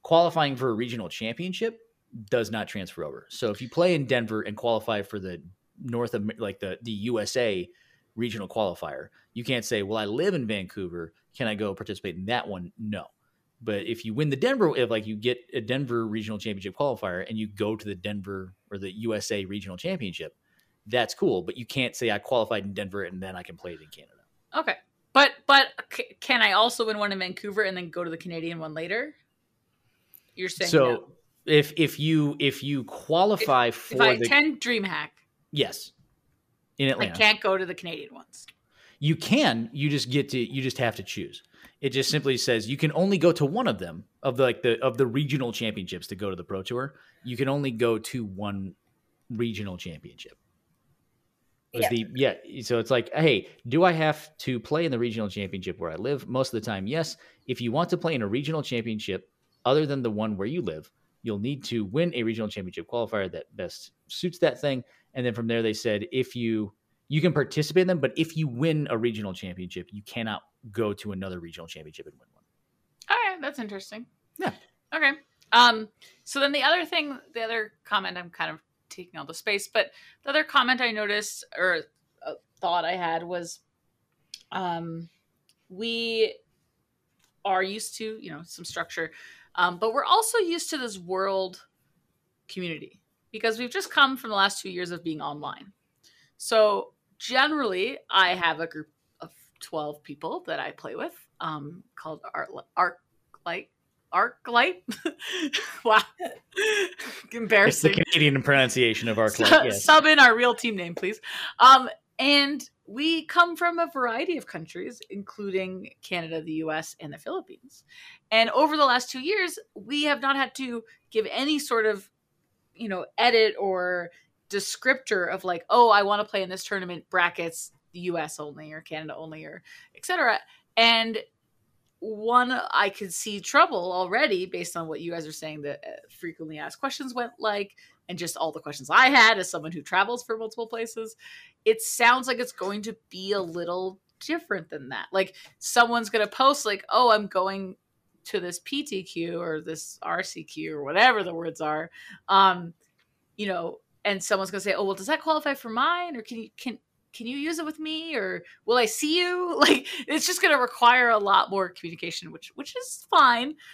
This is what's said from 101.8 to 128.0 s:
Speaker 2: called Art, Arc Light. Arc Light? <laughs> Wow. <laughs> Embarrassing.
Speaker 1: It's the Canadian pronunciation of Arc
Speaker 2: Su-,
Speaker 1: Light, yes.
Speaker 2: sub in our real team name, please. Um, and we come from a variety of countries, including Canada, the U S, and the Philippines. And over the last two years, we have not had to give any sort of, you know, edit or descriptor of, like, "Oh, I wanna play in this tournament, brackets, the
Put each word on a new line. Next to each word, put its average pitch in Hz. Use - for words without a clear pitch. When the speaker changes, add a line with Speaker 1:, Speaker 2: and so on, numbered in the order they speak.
Speaker 2:
called 156
Art, -
Arc 175
Light. 175
Arc 226
Light? 247
<laughs> -
Wow. 220
<laughs> -
Embarrassing. 214
Speaker 1:
It's -
the -
Canadian 147
pronunciation 123
of 110
Arc 110
Speaker 2:
Su-, 113
Speaker 1:
Light, 311
yes. 104
Speaker 2:
sub 311
in 311
our 240
real 247
team 226
name, 170
please. 202
Um, 254
and 285
we 311
come 349
from 339
a 339
variety 269
of -
countries, 180
including 190
Canada, 160
the 160
U 160
S, 160
and 147
the 156
Philippines. -
And 226
over 302
the 294
last 247
two 262
years, 359
we 269
have 285
not 277
had 269
to 240
give 220
any 285
sort 233
of, 208
you 214
know, 185
edit 220
or 180
descriptor 202
of, -
like, 180
"Oh, 233
I 202
wanna 208
play 196
in 180
this 185
tournament, 180
brackets, 175
the 180